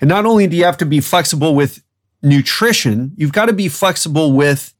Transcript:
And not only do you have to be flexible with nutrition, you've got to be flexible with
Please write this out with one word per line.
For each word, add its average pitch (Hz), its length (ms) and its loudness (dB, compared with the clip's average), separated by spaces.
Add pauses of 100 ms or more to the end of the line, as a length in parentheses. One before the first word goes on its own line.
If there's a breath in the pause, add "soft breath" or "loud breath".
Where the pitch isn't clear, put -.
And 143 80 2
not 202 160 2
only 220 220 2
do 175 100 -2
you 170 80 2
have 175 140 0
to 165 80 -2
be 147 140 0
flexible 156 540 -2
with 143 280 -2 (400)
nutrition, 139 920 0
you've 147 180 -4
got 214 120 0
to 233 60 0
be 190 160 -2
flexible 156 640 -2
with 143 460 0